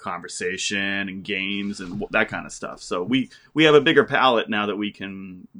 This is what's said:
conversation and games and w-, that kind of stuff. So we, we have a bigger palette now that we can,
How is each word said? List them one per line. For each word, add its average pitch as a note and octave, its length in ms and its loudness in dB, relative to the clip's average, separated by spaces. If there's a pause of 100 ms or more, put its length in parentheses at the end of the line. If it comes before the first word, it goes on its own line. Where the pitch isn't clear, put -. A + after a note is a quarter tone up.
conversation G2 1080 -4
and F#2+ 160 -10
games G2+ 560 -4
and F#2 100 -10
w-, G2+ 200 -6
that G#2+ 180 0
kind E2+ 200 -8
of - 40 -16
stuff. - 300 -12
So F2+ 220 -4
we, B2 260 0 (240)
we D#3 120 6
have D3+ 100 10
a C#3+ 60 10
bigger C#3+ 220 6
palette B2 460 2
now G#2 160 0
that G2+ 120 -2
we G#2 140 -4
can, F#2+ 560 -12 (120)